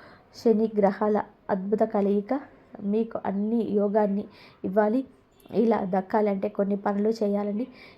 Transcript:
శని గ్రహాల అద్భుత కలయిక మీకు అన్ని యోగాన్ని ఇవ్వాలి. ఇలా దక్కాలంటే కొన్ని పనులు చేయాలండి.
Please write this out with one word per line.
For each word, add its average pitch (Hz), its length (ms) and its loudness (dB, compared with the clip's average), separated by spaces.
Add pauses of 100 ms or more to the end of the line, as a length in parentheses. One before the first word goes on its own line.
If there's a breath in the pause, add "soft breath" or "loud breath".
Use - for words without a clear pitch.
(340 loud breath)
శని 220 440 2
గ్రహాల 202 440 2 (280)
అద్భుత 202 320 0
కలయిక 208 580 0 (400)
మీకు 214 460 -2
అన్ని 208 440 -2
యోగాన్ని 202 540 2 (400 loud breath)
ఇవ్వాలి. 214 400 2 (460)
ఇలా 220 340 2
దక్కాలంటే 196 640 0
కొన్ని 202 280 0
పనులు 202 320 0
చేయాలండి. 208 580 0 (320 loud breath)